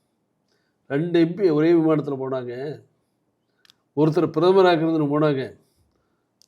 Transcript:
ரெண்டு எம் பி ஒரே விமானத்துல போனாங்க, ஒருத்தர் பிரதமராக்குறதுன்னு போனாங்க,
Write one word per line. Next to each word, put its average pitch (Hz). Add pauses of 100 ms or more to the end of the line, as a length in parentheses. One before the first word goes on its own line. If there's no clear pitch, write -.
(880)
ரெண்டு 170
எம் 165
பி 208
ஒரே 151
விமானத்துல 156
போனாங்க, 131 (1400)
ஒருத்தர் 156
பிரதமராக்குறதுன்னு 165
போனாங்க, 147 (1040)